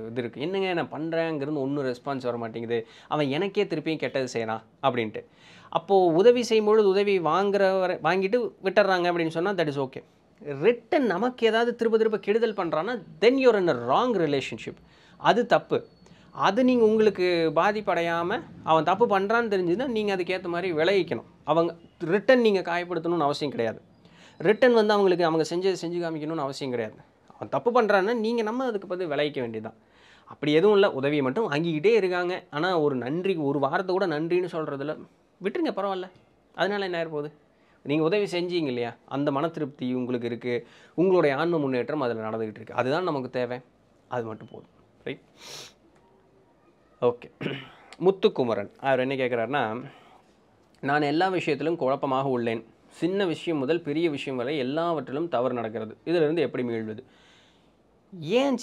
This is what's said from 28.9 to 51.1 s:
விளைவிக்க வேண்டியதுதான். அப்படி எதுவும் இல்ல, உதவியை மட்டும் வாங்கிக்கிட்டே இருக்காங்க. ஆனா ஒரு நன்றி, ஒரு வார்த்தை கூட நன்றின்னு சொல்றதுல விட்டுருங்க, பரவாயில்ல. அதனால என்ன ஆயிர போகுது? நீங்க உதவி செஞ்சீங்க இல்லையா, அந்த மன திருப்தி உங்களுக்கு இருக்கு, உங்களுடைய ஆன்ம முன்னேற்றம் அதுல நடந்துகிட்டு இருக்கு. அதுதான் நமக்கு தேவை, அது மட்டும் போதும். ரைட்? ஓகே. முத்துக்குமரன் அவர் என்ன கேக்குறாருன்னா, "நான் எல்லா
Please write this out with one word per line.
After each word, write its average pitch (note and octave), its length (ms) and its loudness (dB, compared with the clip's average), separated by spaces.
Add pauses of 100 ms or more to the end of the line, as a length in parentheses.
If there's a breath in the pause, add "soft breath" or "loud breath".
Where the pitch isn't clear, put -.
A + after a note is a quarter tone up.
விளைவிக்க D3 340 -2
வேண்டியதுதான். A2+ 380 -8 (480 soft breath)
அப்படி - 260 -4
எதுவும் F#3 220 6
இல்ல, G3 180 4
உதவியை C#3+ 300 0
மட்டும் D#3 280 -2
வாங்கிக்கிட்டே D#3+ 440 0
இருக்காங்க. F3+ 560 0
ஆனா E3+ 300 0
ஒரு C#3+ 160 2
நன்றி, E3 400 -2
ஒரு C#3+ 220 -2
வார்த்தை F3+ 380 -2
கூட G3 100 0
நன்றின்னு E3+ 460 -2
சொல்றதுல D3 460 -6 (440)
விட்டுருங்க, C4 280 -2
பரவாயில்ல. F#3+ 400 -6 (440)
அதனால G3 300 0
என்ன F3+ 120 -4
ஆயிர E3 140 -4
போகுது? D3+ 220 -8 (500 soft breath)
நீங்க D3+ 220 0
உதவி G3+ 200 2
செஞ்சீங்க F3 420 -2
இல்லையா, A#2+ 380 -4
அந்த C#3+ 260 -2
மன C#3+ 180 0
திருப்தி C3+ 460 -6
உங்களுக்கு B2 320 -4
இருக்கு, A#2+ 400 -4 (280 loud breath)
உங்களுடைய E3 420 4
ஆன்ம E3+ 220 0
முன்னேற்றம் C3+ 420 -2
அதுல A2+ 300 -4
நடந்துகிட்டு A2 240 -6
இருக்கு. G#2+ 200 -16
அதுதான் B2+ 280 0
நமக்கு C#3+ 280 -4
தேவை, B2 300 -6 (480)
அது B2 160 -4
மட்டும் A2 260 -12
போதும். - 180 -20 (360)
ரைட்? C#3 160 -10 (1800 loud breath)
ஓகே. A#2+ 300 0 (680 loud breath)
முத்துக்குமரன் D3+ 800 0
அவர் C3 220 2
என்ன C3 140 -2
கேக்குறாருன்னா, A#2+ 720 -2 (960 loud breath)
"நான் C#3+ 220 0
எல்லா D#3 260 0